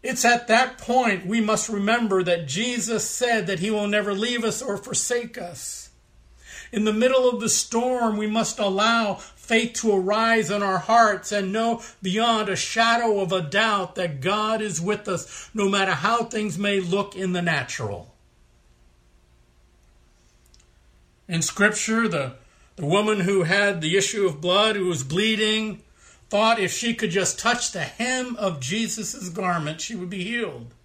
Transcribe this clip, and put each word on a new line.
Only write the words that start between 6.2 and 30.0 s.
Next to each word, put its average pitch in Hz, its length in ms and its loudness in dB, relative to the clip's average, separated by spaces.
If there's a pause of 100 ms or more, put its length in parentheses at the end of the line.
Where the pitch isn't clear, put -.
In 214 120 0
the 214 80 2
middle 254 340 4
of 233 140 2
the 220 80 -2
storm, 240 720 0
we 214 80 -2
must 214 320 -2
allow 208 560 2
faith - 600 -4
to 214 200 2
arise 208 560 2
in 202 120 0
our 190 160 0
hearts 220 520 4
and 196 220 0
know 226 280 0 (220)
beyond 214 460 2
a 185 80 0
shadow 226 640 2
of 185 120 0
a 185 80 2
doubt 196 540 0
that 160 260 -4
God 214 400 0
is 196 200 -4
with 208 280 -2
us, - 460 -8
no 202 140 2
matter 196 240 2
how 214 320 2
things 214 340 -4
may 202 220 0
look 196 340 0
in 185 180 -2
the 175 100 0
natural. 123 720 -4 (3250)
In 165 120 0
Scripture, 220 680 2
the, 139 260 -4 (420)
the - 80 -6
woman 202 360 2
who 185 240 2
had 196 360 2
the 160 160 0
issue 196 300 2
of 147 140 -2
blood, 202 360 2
who 185 100 -2
was 160 180 -2
bleeding, 214 760 0 (500)
thought 220 280 4
if 190 140 0
she 233 220 -2
could 220 160 -2
just 180 280 0
touch - 320 0
the 175 120 -6
hem 254 540 -4
of 190 220 -2
Jesus' 202 720 -6
garment, 170 520 -2
she - 140 -8
would 180 160 -8